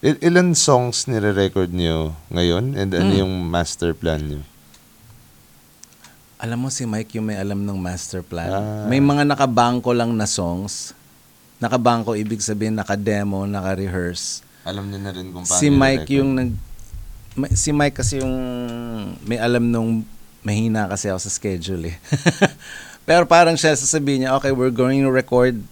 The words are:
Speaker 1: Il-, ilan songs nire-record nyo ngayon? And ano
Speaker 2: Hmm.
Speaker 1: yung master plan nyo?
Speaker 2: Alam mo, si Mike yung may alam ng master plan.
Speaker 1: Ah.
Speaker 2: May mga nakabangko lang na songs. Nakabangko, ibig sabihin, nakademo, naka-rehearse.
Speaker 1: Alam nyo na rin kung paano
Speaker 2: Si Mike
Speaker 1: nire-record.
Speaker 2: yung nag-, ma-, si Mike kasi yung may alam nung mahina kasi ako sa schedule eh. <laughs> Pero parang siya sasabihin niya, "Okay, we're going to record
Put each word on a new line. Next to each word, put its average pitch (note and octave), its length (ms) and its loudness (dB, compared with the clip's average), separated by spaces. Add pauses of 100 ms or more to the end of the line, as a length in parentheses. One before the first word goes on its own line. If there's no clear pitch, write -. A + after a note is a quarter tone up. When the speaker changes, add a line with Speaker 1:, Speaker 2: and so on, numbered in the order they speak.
Speaker 1:
Il-, D3 160 2
ilan F3 340 4
songs B2 540 2
nire-record G2 640 2
nyo D#2+ 560 0
ngayon? F2 480 0
And G2 160 -2
ano F2 180 2
Speaker 2:
Hmm. - 140 4
Speaker 1:
yung F#2+ 100 -2 (140)
master E2+ 480 -2
plan D#2+ 260 -2
nyo? D2 220 -8 (1900)
Speaker 2:
Alam A#2 220 -6
mo, B2+ 100 -2
si C3 140 -6
Mike A2 320 -6
yung A2 160 -2
may G2+ 80 -4
alam G2+ 240 -4
ng G2+ 160 -4
master F2+ 420 -6
plan. E2+ 300 -6
Speaker 1:
Ah. G#2+ 340 -4
Speaker 2:
May B2 140 0
mga C#3+ 260 4
nakabangko B2 720 2
lang A#2 160 0
na G#2+ 160 0
songs. F#2 640 -4 (720)
Nakabangko, A#2 560 2
ibig G#2+ 240 -4
sabihin, A2 320 -2
nakademo, G2+ 720 -2
naka-rehearse. F#2 960 -4 (240)
Speaker 1:
Alam G2 240 -8
nyo G2+ 80 -8
na G2 140 -8
rin F#2 180 -10
kung F2+ 160 -10
paano - 80 0
Speaker 2:
Si D3 160 4
Mike C#3 80 6 (240)
Speaker 1:
nire-record. C#3 160 0
Speaker 2:
yung C#3 140 2
nag-, B2+ 260 -2 (760)
ma-, C3+ 180 -2
si - 160 0
Mike D3 260 2
kasi B2+ 220 0
yung C3 160 -2 (880)
may A2+ 160 -4
alam A#2+ 260 2
nung A2+ 380 0 (400)
mahina G#2+ 480 0
kasi G2 160 -4
ako F#2 160 -2
sa G#2 80 -8
schedule F2+ 560 -4
eh. E2+ 100 -8 (600)
<laughs> - 520 -18
Pero E3+ 140 6
parang E3+ 320 8
siya D#3 180 2
sasabihin C#3 540 0
niya, C3 100 0
"Okay, C3+ 140 0
we're B2+ 240 2
going B2+ 240 2
to C#3 120 4
record B2 600 2